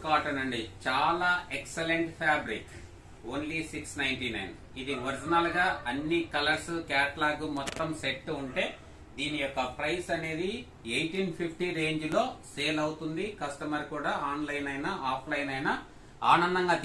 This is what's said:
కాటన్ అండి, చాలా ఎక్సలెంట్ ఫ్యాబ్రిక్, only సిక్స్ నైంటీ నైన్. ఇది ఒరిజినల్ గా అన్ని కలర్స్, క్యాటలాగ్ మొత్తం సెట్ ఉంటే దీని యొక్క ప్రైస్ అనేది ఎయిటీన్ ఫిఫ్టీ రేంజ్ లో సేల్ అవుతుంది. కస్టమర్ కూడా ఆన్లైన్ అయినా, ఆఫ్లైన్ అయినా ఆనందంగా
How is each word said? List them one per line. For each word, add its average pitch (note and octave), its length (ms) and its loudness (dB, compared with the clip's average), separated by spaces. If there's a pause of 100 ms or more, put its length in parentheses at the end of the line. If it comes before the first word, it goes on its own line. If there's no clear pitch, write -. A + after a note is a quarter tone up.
కాటన్ D3+ 360 4
అండి, B2 220 0 (240)
చాలా E3 420 4 (280)
ఎక్సలెంట్ E3 600 0
ఫ్యాబ్రిక్, C#3+ 540 0 (600)
only D#3 260 -2 (120)
సిక్స్ C#3+ 300 -8
నైంటీ B2+ 340 0
నైన్. F#2 160 -4 (300)
ఇది C3+ 120 -2 (140)
ఒరిజినల్ E3 480 2
గా F3+ 100 6 (260)
అన్ని D#3 280 2 (140)
కలర్స్, D#3 400 2 (160)
క్యాటలాగ్ D3 560 2 (140)
మొత్తం - 280 -2 (140)
సెట్ C3+ 280 -2 (120)
ఉంటే C#3 240 -2 (540)
దీని D3 240 -2
యొక్క C3+ 160 -2 (180)
ప్రైస్ D#3+ 400 -2
అనేది D#3+ 320 0 (480)
ఎయిటీన్ E3 420 0
ఫిఫ్టీ F3 280 0 (120)
రేంజ్ D#3 260 0 (100)
లో A3 80 6 (300)
సేల్ D3+ 320 0
అవుతుంది. D#3+ 400 -2 (160)
కస్టమర్ D3 520 -2
కూడా D3+ 180 -2 (200)
ఆన్లైన్ C#3+ 420 -2
అయినా, D3 180 -2 (220)
ఆఫ్లైన్ C#3+ 420 -2
అయినా E3 180 0 (600)
ఆనందంగా F3+ 520 6